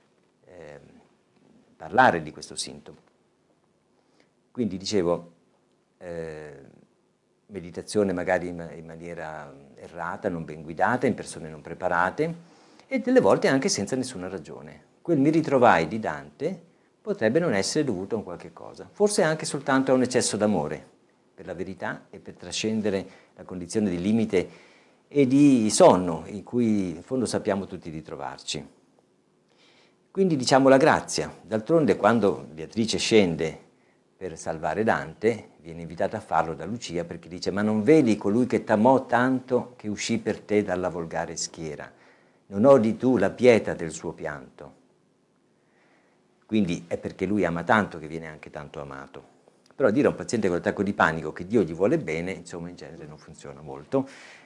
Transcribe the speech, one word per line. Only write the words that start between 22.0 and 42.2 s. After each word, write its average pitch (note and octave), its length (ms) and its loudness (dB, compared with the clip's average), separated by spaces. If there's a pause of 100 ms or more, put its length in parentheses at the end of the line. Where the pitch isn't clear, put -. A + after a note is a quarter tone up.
e G2 80 -18
per - 160 -20
trascendere G2 720 -2 (280)
la F#2 80 -18
condizione F#2 460 -2
di F2 100 -2
limite G#2 500 0 (580)
e C#3+ 180 2
di C3 460 6
sonno F2+ 560 6
in G2+ 160 -12
cui G#2+ 480 0
in D#2+ 100 -10
fondo B2+ 240 -4
sappiamo G2 400 -2
tutti F2 240 -12
di D#2 140 -10
trovarci. C#2 600 -10 (1500)
Quindi F#3 240 2
diciamo C3+ 340 6
la C3 80 10
grazia. E2 640 2
D'altronde A2+ 540 2
quando G2+ 560 2
Beatrice F2 480 -4
scende E2 600 2 (560)
per E2 220 -12
salvare E2 460 -4
Dante, G#2 640 -2 (120)
viene E2 200 -14
invitata F#2 360 -6
a - 20 -8
farlo D#2+ 340 -2
da D#2 120 -12
Lucia F2 400 -6
perché E2+ 220 -14
dice: F#2 220 -8
"Ma G2 140 -2
non G#2+ 180 0
vedi A#2+ 360 4
colui A2+ 280 0
che A2 180 -2
t'amò B2+ 440 4
tanto B2 720 0
che G#2+ 100 -14
uscì G#2+ 320 -4
per G#2+ 220 -4
te G#2 200 0
dalla F2+ 280 -2
volgare E2 480 -6
schiera? C#2+ 540 -10 (560)